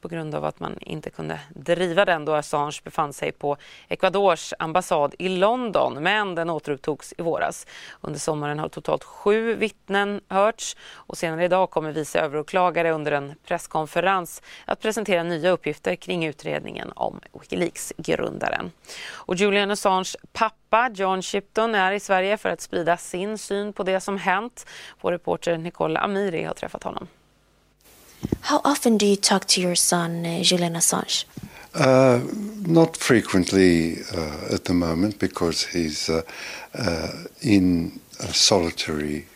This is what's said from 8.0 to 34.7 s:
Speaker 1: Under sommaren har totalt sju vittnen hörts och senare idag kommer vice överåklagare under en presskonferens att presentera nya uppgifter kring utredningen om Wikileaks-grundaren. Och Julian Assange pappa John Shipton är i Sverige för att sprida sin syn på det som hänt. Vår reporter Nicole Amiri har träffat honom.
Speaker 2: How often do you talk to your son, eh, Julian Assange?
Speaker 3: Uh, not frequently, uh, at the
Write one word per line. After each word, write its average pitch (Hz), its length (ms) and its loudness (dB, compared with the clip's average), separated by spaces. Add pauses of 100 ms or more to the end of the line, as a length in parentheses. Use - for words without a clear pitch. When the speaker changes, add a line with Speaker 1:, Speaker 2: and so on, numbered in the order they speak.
Speaker 1:
Under 156 180 -8
sommaren 147 400 -4
har 160 100 -4
totalt 156 360 -2
sju 220 500 0
vittnen 202 760 -4
hörts 202 540 0
och - 360 -16
senare 165 260 0
idag 180 260 2
kommer 156 220 -2
vice 151 280 -2
överåklagare 165 680 0
under 151 220 0
en 143 220 -4 (120)
presskonferens 170 960 -2 (220)
att - 160 -2
presentera 202 420 0
nya 170 280 0
uppgifter 170 440 -2
kring 180 300 -4
utredningen - 680 -8
om - 260 -4 (200)
Wikileaks-grundaren. - 1300 -4 (340)
Och - 280 -6
Julian 202 360 2
Assange 208 140 -4 (480)
pappa 226 640 0
John 190 280 0
Shipton 220 520 -2
är 190 180 2
i 208 80 -2
Sverige 196 360 2
för 196 120 -4
att 170 120 -4
sprida 170 360 0
sin 196 420 -6
syn 202 340 -6
på 208 100 -8
det 190 180 0
som 196 180 -4
hänt. 196 480 -2 (340)
Vår 127 120 -2
reporter 170 460 -2
Nicole 160 420 -2
Amiri 196 440 -2
har - 100 -6
träffat - 280 -10
honom. - 240 -8 (1300)
Speaker 2:
How 294 240 2
often 247 340 4
do 208 80 4
you 202 100 6
talk - 300 2
to - 140 2
your 180 140 2
son, 170 500 0
eh, 170 180 -2
Julian 175 340 2
Assange? - 500 0 (480)
Speaker 3:
Uh, 131 460 6 (460)
not 165 300 6
frequently, 92 1000 4 (160)
uh, 80 400 -4
at 95 100 -4
the 92 80 0